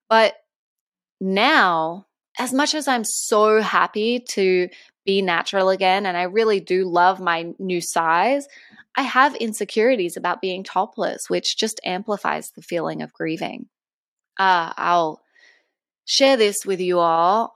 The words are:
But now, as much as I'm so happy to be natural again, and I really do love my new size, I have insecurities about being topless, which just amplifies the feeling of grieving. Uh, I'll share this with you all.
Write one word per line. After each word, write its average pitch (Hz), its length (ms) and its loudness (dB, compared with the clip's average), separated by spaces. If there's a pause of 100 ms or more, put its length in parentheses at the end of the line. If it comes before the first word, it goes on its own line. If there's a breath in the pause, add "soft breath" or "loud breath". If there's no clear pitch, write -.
But 220 260 4 (880)
now, 190 880 2 (320)
as 254 140 -4
much 294 220 0
as 294 140 -4
I'm 233 160 0
so 214 560 2
happy 214 600 0 (100)
to 185 380 0 (360 loud breath)
be 196 180 0
natural 185 460 0
again, 190 380 2
and 175 100 -4
I 180 60 -2
really 208 360 0
do 185 260 -2
love 180 360 2
my 170 380 -2
new 180 220 -4
size, 175 680 0 (480 loud breath)
I 277 60 0
have 262 340 2
insecurities 214 800 -2
about 175 240 -4
being 190 240 -6
topless, - 640 -4
which - 280 -2
just - 280 -4
amplifies 185 680 -4
the 196 120 -20
feeling 160 400 -6
of 151 100 -12
grieving. 165 560 -8 (680)
Uh, 180 380 2
I'll 175 460 0 (800 soft breath)
share 269 320 4
this 208 280 2
with 190 160 -4
you 180 180 0
all. 170 580 2